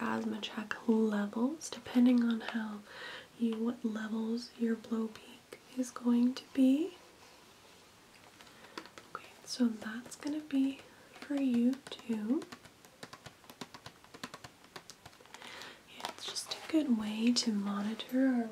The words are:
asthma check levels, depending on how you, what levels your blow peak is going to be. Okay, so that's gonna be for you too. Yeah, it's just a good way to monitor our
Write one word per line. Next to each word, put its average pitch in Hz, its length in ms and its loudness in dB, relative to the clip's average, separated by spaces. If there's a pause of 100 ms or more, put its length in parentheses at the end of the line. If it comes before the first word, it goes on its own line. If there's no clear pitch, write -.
asthma 226 400 -2
check - 340 -6 (140)
levels, 220 840 2
depending 247 540 6
on 226 160 2 (120)
how 214 260 -4 (600)
you, 226 180 2
what 233 280 -2
levels 220 720 -4
your 226 180 0
blow 220 320 -4
peak - 520 -18 (180)
is 254 120 -2
going 240 440 4
to - 80 -12 (100)
be. 277 380 6 (2250)
Okay, - 120 -14 (180)
so 240 240 4 (120)
that's 226 360 -10
gonna 302 320 -4
be 269 320 2 (400)
for - 160 -4
you 254 380 4 (160)
too. 226 520 -2 (3500)
Yeah, - 200 -8
it's - 100 -14
just - 280 -8
a - 180 -10
good 277 260 4
way 220 340 2
to 233 200 2
monitor 208 760 0
our 233 240 2